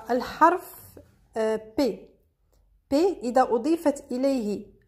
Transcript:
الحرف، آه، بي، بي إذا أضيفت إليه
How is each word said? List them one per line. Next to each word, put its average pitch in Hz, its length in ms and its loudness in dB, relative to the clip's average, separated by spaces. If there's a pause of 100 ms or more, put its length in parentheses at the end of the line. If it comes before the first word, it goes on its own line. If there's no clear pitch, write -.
الحرف، - 920 0 (380)
آه، 220 400 -4
بي، 254 320 -2 (840)
بي 320 320 2
إذا 247 180 2
أضيفت 277 680 0
إليه 247 540 -2 (220)